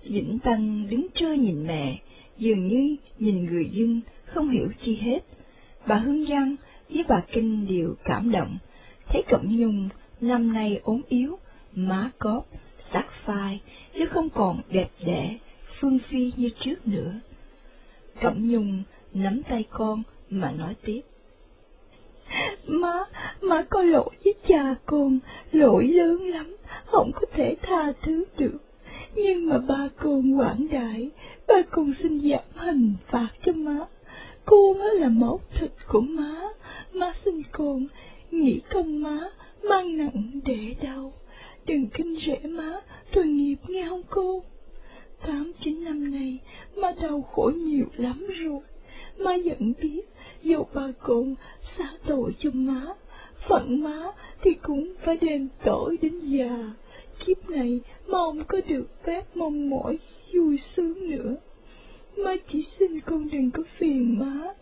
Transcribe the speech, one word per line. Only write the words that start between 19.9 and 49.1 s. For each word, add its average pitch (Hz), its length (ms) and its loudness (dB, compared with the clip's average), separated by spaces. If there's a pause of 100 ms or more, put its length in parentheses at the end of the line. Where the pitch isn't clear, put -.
mà 185 220 -2
nói 165 240 -6 (100)
tiếp. 220 160 -4 (1700)
"Má, 349 360 0 (380)
má 349 280 4
có 392 140 2
lỗi 330 260 6 (140)
với 403 100 6 (140)
cha 277 280 6 (100)
con, 277 340 4 (320)
lỗi 240 360 8
lớn 349 400 4
lắm, 339 280 -6 (300)
không - 300 4
có - 180 0
thể 302 280 2
tha 320 300 0 (100)
thứ 320 240 0 (120)
được. 285 200 0 (580)
Nhưng 370 340 2
mà 277 80 4
ba 269 400 0
con 269 420 4
quảng 247 280 2
đại, 240 420 -4 (380)
ba 403 140 8 (100)
con 294 220 2
xin 311 260 0
giảm 285 240 2 (120)
hình 285 380 2 (140)
phạt 233 220 0 (160)
cho 359 80 4
má. 302 260 -2 (680)
Con 392 360 10
á 403 60 2 (120)
là 285 100 4
máu 233 300 4 (140)
thịt - 180 -2 (160)
của 220 140 6
má, 302 400 -2 (520)
má 359 200 -2
sinh 330 280 -2 (100)
con, 277 360 -2 (440)
nghĩ 302 380 4
công 311 340 0
má, 302 160 -4 (500)
mang 359 280 2
nặng 269 480 -4
đẻ 226 360 -4
đau. 269 320 -8 (520)
Đừng 285 280 0
khinh 330 260 -4
rẻ 294 200 -2
má, 311 340 -8 (380)
tội 359 140 6
nghiệp 285 300 2 (120)
nghe 370 220 -4
không 359 200 -8
con? 370 300 0 (880)
Tám 302 320 -4
chín 320 240 -4
năm 294 280 -4
nay, 262 260 -6 (380)
má 381 160 -2 (100)
đau 294 200 -2
khổ - 340 0
nhiều 311 300 0 (120)
lắm 254 380 -4
rồi. 311 240 -6 (580)